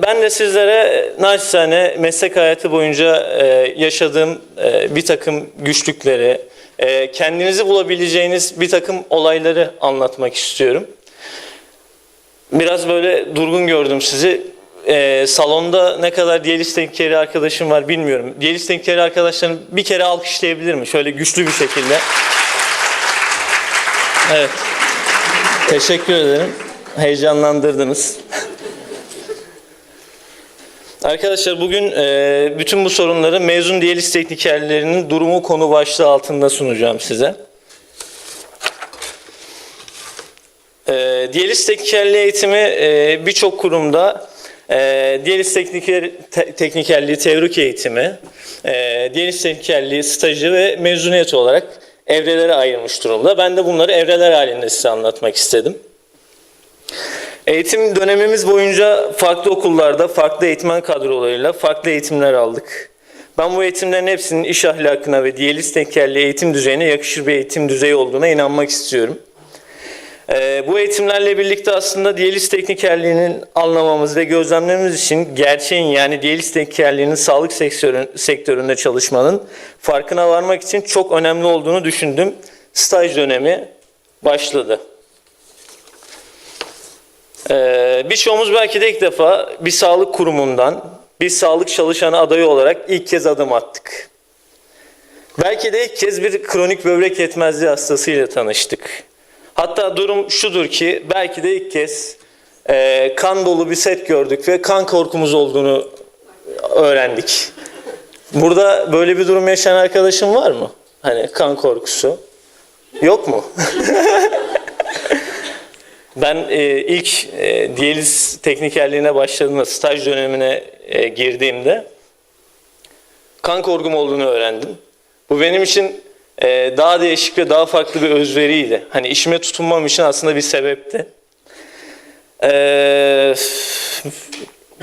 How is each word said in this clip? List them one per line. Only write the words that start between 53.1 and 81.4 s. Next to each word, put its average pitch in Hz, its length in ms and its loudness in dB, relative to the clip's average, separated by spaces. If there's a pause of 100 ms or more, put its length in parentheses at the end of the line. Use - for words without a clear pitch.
Ben 180 200 2
de 185 80 2
bunları 175 260 2
evreler 175 400 4
halinde 123 380 2
size - 200 0
anlatmak 110 460 -2
istedim. - 420 0 (1700)
Eğitim 185 480 0
dönemimiz 202 520 2
boyunca 196 640 2
farklı 175 400 0
okullarda, 165 560 2
farklı 151 380 0
eğitmen 170 360 0
kadrolarıyla 135 720 -2
farklı 156 360 -2
eğitimler 147 440 2
aldık. 117 560 -2 (480)
Ben 175 180 0
bu 190 80 0
eğitimlerin 185 440 -2
hepsinin 180 360 -2
iş 170 220 0
ahlakına 143 580 2
ve 131 140 -2
diyaliz 147 360 -2
teknikerliği 143 520 2
eğitim 143 280 0
düzeyine 139 320 0
yakışır 147 420 -2
bir 147 60 2
eğitim 139 360 -2
düzeyi 143 260 2
olduğuna 135 320 0
inanmak 147 420 2
istiyorum. 127 500 -2 (1120)
Ee, 135 340 0
bu 196 120 0
eğitimlerle 202 580 2
birlikte 202 340 0
aslında 196 460 0
diyaliz 190 320 0
teknikerliğinin 175 920 0 (120)
anlamamız 160 600 2
ve 165 80 2
gözlemlememiz 165 800 0
için 156 320 -2
gerçeğin, 147 500 2
yani 139 360 2
diyaliz 160 320 -2
teknikerliğinin 147 640 0
sağlık 156 380 2
sektörün-, 135 640 -2
sektöründe 135 580 -2
çalışmanın 131 680 0 (360)
farkına 170 500 2
varmak 180 320 2
için 202 200 -4
çok 190 300 0
önemli 165 340 2